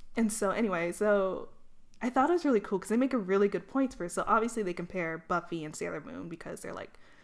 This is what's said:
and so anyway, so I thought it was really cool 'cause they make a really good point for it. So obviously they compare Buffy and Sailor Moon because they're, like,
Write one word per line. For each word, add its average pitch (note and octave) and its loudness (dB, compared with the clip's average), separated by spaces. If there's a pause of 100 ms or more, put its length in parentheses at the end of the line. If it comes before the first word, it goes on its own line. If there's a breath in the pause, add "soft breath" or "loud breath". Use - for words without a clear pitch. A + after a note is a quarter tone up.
(140)
and A3+ 2
so G3+ 0
anyway, F3+ 0
so G3+ 2 (540)
I B3 0
thought C#4 4
it F4 6
was E4+ 0
really A#3+ 6
cool G3+ -2
'cause - -6
they A3 2
make C4 2
a B3 2
really G3 4
good F#3 -2
point C4+ 0
for F3 -6
it. F3 -6
So - -2
obviously A3+ 2
they F3+ -2
compare E3+ -6
Buffy E3+ -2
and D3+ -10
Sailor D#3+ -6
Moon E3 -12
because - -10
they're, - -10
like, - -12 (260)